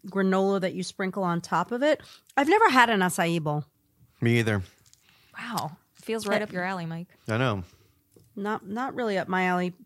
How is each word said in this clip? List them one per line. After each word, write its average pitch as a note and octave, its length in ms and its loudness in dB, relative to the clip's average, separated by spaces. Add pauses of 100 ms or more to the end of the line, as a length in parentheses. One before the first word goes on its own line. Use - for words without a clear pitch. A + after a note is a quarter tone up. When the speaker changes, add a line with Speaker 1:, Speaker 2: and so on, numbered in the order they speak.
Speaker 1:
granola F#3+ 540 2
that F#3+ 100 -2
you F#3 100 -6
sprinkle F#3+ 400 -6
on F3 200 0
top F3 280 -2
of A#3+ 120 -4
it. D4 180 2 (360)
I've C#4+ 120 2
never G#4 220 6
had B3+ 180 6
an G#3+ 120 2
acai E3+ 420 0
bowl. D3 240 -2 (560)
Speaker 2:
Me A#2+ 160 4
either. G#2+ 240 2 (760)
Speaker 3:
Wow. G3+ 380 -8 (200)
Feels A3 300 -8
right G#3 140 0
up G#3+ 120 -6
your F3+ 120 -6
alley, F3+ 220 -6
Mike. E3 220 -10 (200)
Speaker 2:
I A2 80 -2
know. A2+ 260 0 (720)
Speaker 1:
Not, G#3 320 -6
not A#3+ 280 -6
really G#3+ 240 -2
up E3 100 -4
my F#3 160 0
alley, F3+ 300 0 (120)